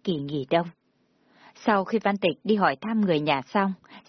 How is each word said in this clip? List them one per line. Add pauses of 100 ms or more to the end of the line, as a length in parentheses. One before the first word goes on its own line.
kỳ
nghỉ
đông. (1000)
Sau
khi
Văn
Tịch
đi
hỏi
thăm
người
nhà
xong, (360)